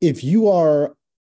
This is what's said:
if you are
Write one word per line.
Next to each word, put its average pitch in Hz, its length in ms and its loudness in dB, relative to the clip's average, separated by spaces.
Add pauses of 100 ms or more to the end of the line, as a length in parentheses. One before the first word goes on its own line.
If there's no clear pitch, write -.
if 160 240 -2
you 208 240 0
are 151 480 0 (380)